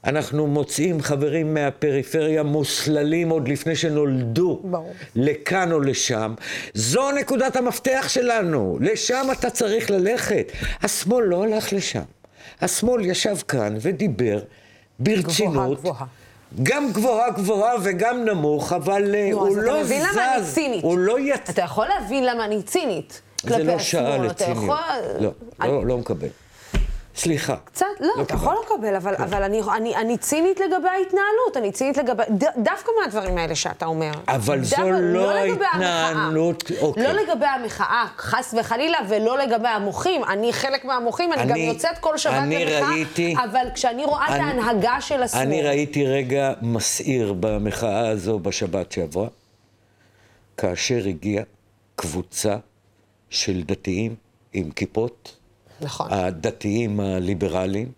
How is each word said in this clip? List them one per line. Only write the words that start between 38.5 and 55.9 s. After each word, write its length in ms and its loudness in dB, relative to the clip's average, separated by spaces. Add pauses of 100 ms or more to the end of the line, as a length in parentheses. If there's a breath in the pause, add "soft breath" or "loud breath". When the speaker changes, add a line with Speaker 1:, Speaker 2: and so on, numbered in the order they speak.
Speaker 2:
וחלילה, 380 0 (120)
ולא 280 2
לגבי 300 2
המוחים. 560 0
אני 300 0
חלק 320 -2
מהמוחים, 480 0
אני 120 0
גם 60 2
Speaker 1:
אני, 80 2
Speaker 2:
יוצאת 380 -2
כל 200 0
שבת 160 0
Speaker 1:
אני 320 0
Speaker 2:
למחאה, 240 2
Speaker 1:
ראיתי, 460 0 (160)
Speaker 2:
אבל 220 2
כשאני 320 -2
רואה 200 0
את 60 0
Speaker 1:
אני, 120 2
Speaker 2:
ההנהגה 580 2
של 220 0
השמאל. 180 0
Speaker 1:
אני 200 2
ראיתי 460 2
רגע 540 2
מסעיר 800 0
במחאה 680 0
הזו 300 0
בשבת 520 -4
שעברה, 360 -4 (1300 soft breath)
כאשר 500 -2
הגיעה 360 -2 (520)
קבוצה 600 -4 (760)
של 340 -2
דתיים 520 -4 (380)
עם 180 -4
כיפות, 640 -6 (440)
Speaker 2:
נכון. 300 -6